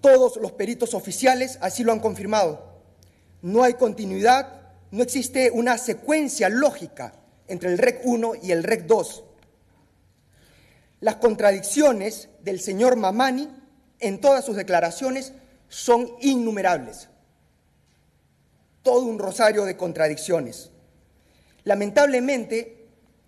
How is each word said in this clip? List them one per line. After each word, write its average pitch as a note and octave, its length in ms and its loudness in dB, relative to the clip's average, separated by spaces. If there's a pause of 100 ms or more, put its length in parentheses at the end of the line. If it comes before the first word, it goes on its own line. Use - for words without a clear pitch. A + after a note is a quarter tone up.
Todos C4 360 6
los G#3+ 160 -6
peritos A3+ 400 -4
oficiales B3+ 680 0
así F#3+ 200 -4
lo A3+ 80 2
han A3 80 2
confirmado. G3+ 760 -2 (640)
No G3+ 220 2
hay B3 100 4
continuidad, A3 880 0 (300)
no G#3+ 120 -2
existe B3+ 480 0
una A#3 280 0
secuencia A#3 720 -2
lógica G3+ 640 -4 (340)
entre F3+ 240 -4
el F3 60 -2
rec B3 260 0
uno A#3 300 -2
y F3+ 180 -6
el E3 120 -2
rec F#3 200 -2
dos. A3 400 0 (1800)
Las G#3+ 160 -2
contradicciones G#3+ 1120 2 (140)
del F#3 180 -6
señor A3 360 2
Mamani B3+ 520 0 (500)
en G3 220 -6
todas C#4 240 4
sus G#3+ 120 -6
declaraciones F#3+ 760 -2 (380)
son A#3+ 500 0
innumerables. A#3+ 880 -2 (1700)
Todo B3+ 240 2
un A3+ 120 -6
rosario G#3 460 0
de F#3+ 140 -6
contradicciones. D#3 920 -4 (920)
Lamentablemente, A3+ 1300 -2 (400)